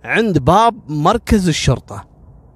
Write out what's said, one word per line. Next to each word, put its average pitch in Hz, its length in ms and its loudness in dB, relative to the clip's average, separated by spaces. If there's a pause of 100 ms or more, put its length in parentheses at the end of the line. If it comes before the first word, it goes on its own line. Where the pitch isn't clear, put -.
عند 170 340 0
باب 202 360 2 (140)
مركز 180 600 0
الشرطة 120 560 -4 (520)